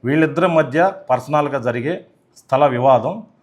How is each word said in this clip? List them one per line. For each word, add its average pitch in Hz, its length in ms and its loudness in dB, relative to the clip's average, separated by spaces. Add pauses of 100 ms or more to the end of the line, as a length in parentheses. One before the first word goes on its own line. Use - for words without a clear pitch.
వీళ్ళిద్దరి 156 440 0
మధ్య 160 460 0 (160)
పర్సనల్గా 143 480 -2
జరిగే 120 480 -6 (300)
స్థల 139 300 0
వివాదం. 131 600 0 (160)